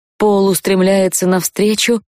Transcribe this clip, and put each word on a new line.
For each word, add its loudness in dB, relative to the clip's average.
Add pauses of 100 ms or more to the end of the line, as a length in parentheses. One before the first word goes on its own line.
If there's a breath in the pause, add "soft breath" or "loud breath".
(200)
пол 2
устремляется 0
навстречу -2 (100)